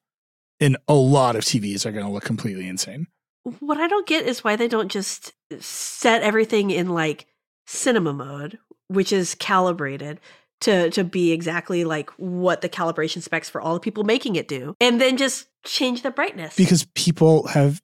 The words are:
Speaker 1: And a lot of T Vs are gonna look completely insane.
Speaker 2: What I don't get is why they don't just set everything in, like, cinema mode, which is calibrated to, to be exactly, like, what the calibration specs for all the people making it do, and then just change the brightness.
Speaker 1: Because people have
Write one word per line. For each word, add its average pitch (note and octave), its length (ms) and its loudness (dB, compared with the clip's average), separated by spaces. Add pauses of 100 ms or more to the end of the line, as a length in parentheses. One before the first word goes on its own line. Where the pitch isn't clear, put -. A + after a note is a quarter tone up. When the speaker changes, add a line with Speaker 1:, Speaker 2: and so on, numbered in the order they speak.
(640)
Speaker 1:
And C#3 140 4 (100)
a D3+ 60 4
lot C3 420 6
of G#2+ 80 -2
T - 140 0
Vs G2+ 300 -4
are A2 40 -4
gonna G2+ 200 -6
look G2+ 120 -6
completely G2 440 -6
insane. F#2+ 400 -8 (540)
Speaker 2:
What D4 180 -4
I E4 80 0
don't G4 180 0
get D#4 220 0
is A#3+ 160 -4
why G#3+ 120 2
they A#3 120 0
don't A3 240 -2
just - 420 -8 (260)
set - 640 -2
everything G#3+ 480 2
in, F3+ 200 0
like, D#3+ 360 -2 (400)
cinema F#3+ 480 0
mode, C#3+ 460 -12 (280)
which F#3+ 240 0
is F#3 220 0
calibrated D#3 840 -2 (400)
to, F3+ 320 4
to G3 120 0
be F3 280 2
exactly, E3+ 520 -2
like, D#3 280 -4
what F3+ 500 -2
the F3+ 80 -4
calibration E3 540 -4
specs - 260 -6
for - 100 -8
all D#3+ 140 -2
the F3 60 -2
people G#3 240 -4
making A3+ 320 0
it C#3+ 120 -4
do, C#3 320 -8
and A#3+ 220 4
then C4 160 4
just C4+ 300 -2 (180)
change B3 380 -2
the C4 80 -4
brightness. B3+ 440 -6
Speaker 1:
Because F#3 380 4
people D#3+ 540 4
have C#3+ 360 2